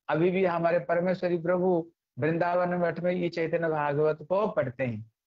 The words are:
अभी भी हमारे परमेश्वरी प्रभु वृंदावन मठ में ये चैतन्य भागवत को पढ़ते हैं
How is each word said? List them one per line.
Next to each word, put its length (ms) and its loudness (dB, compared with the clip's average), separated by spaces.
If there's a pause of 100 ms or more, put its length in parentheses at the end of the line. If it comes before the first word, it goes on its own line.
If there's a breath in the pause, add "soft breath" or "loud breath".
अभी 220 2
भी 140 2
हमारे 340 2
परमेश्वरी 600 0
प्रभु 520 0 (280)
वृंदावन 560 0
मठ 260 -2
में 120 0
ये 160 -2
चैतन्य 400 -2
भागवत 540 0
को 240 0
पढ़ते 380 -2
हैं 280 -6 (140)